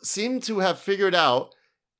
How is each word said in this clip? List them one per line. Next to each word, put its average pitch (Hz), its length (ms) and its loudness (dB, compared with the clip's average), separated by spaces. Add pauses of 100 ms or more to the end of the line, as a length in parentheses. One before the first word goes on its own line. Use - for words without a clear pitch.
seem 247 400 -4
to 220 160 -4
have 185 200 0
figured 196 360 0
out 143 400 2 (460)